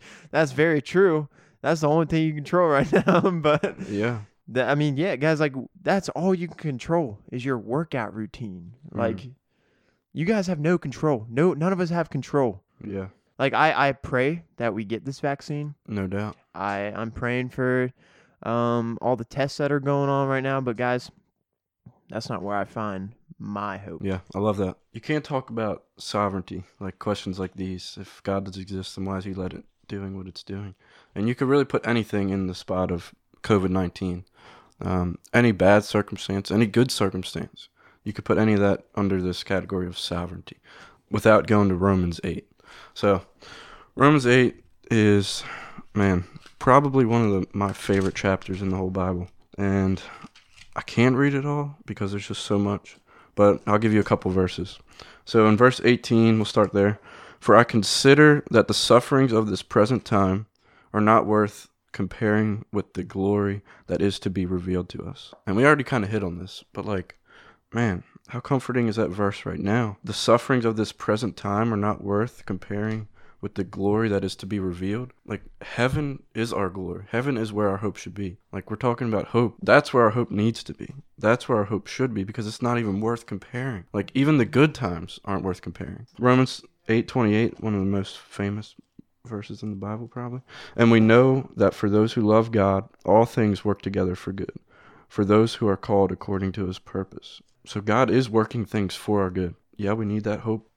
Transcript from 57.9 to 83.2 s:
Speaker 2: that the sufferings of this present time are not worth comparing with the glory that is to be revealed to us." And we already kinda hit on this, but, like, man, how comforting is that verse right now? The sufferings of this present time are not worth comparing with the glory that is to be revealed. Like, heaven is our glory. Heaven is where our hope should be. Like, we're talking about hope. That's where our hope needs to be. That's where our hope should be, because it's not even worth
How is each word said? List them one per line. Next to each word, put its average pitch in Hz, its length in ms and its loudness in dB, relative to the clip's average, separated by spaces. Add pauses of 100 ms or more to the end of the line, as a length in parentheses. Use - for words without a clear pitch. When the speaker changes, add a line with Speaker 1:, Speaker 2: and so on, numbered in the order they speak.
Speaker 2:
that 110 160 4
the 107 60 -2
sufferings 127 580 2
of 110 160 2
this 95 140 -4
present 113 420 0
time 98 440 0 (460)
are 107 80 0
not 110 240 4
worth 107 440 0 (220)
comparing 104 800 -2
with 101 220 -6
the 90 100 -6
glory 101 580 -2 (260)
that 85 140 -2
is 98 180 0
to 104 100 -6
be 92 160 -2
revealed 90 440 -4
to - 160 -12
us." - 280 -16 (120)
And 98 100 -2
we 123 100 4
already 147 180 4
kinda 113 240 -4
hit 104 160 -4
on 87 160 -6
this, - 240 -16 (100)
but, 101 120 -10
like, 101 340 -6 (540)
man, 110 300 -2 (260)
how 123 100 -10
comforting 123 480 -2
is 104 80 -2
that 107 140 0
verse 101 360 -2
right - 140 -6
now? 107 440 -2
The 107 100 -8
sufferings 120 500 2
of 113 140 0
this 107 160 -2
present 107 420 -2
time 107 380 -2
are 104 40 -2
not 104 260 -2
worth 101 420 -4
comparing 107 640 -6 (320)
with 101 140 -10
the 98 100 -4
glory 104 440 0
that 98 140 0
is 95 140 -6
to - 80 -14
be 101 140 -4
revealed. 95 520 -6 (140)
Like, - 180 -10 (180)
heaven 135 600 -2 (100)
is 117 200 -4
our 98 160 -2
glory. 90 400 -8
Heaven 127 280 -2
is 110 160 -6
where 104 160 0
our 98 80 0
hope 101 200 -6
should 90 180 -14
be. 98 220 -8 (140)
Like, 95 200 -10
we're 107 60 -6
talking 120 320 -2
about 104 180 -2
hope. 117 340 0
That's 113 320 4
where 123 100 6
our 110 80 6
hope 117 200 -2
needs 107 320 0
to - 100 -12
be. - 220 -14 (220)
That's 113 300 0
where 117 120 2
our 101 60 0
hope 101 220 -4
should 131 260 -4
be, 101 100 -4
because 104 240 -8
it's 110 140 -10
not 120 180 0
even 104 220 -2
worth 117 240 -2